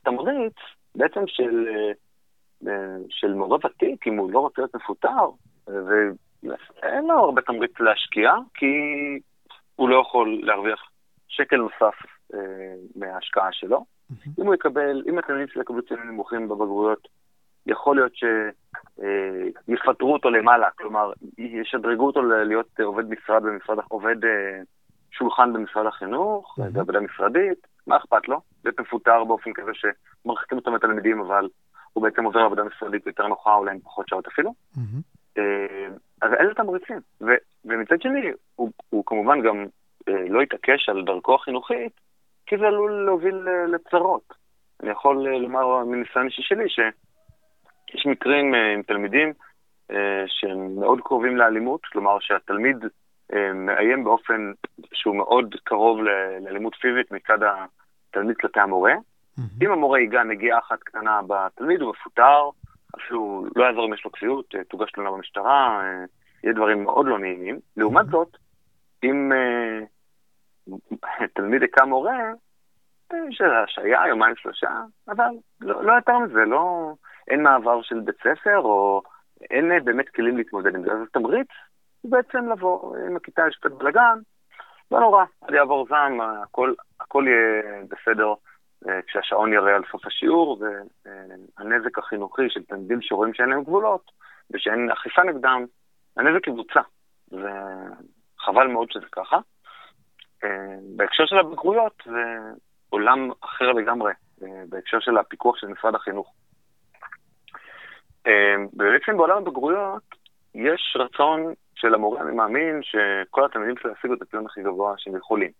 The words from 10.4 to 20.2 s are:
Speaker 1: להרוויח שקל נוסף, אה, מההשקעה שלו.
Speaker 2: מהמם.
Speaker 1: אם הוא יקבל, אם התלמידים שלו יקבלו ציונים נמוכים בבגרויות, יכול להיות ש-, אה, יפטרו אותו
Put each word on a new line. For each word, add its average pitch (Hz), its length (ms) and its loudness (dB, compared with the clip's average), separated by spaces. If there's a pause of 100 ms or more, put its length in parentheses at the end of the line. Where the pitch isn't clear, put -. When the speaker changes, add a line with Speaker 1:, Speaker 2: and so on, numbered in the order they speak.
Speaker 1:
להרוויח 104 480 0 (380)
שקל - 280 0
נוסף, 110 380 2 (400)
אה, 101 40 -6 (580)
מההשקעה 95 560 -4
שלו. 110 320 -2 (260)
Speaker 2:
מהמם. 143 280 -16
Speaker 1:
אם 190 80 -2
הוא 196 80 6
יקבל, 143 540 -2
אם 175 100 -2
התלמידים 139 300 -4
שלו 127 140 -8
יקבלו 120 200 -6
ציונים 117 260 -10
נמוכים 113 400 -6
בבגרויות, 104 600 -2 (580)
יכול 139 300 2
להיות 127 200 2
ש-, - 80 -6 (800)
אה, 95 420 -2 (240)
יפטרו 127 440 2
אותו 143 180 2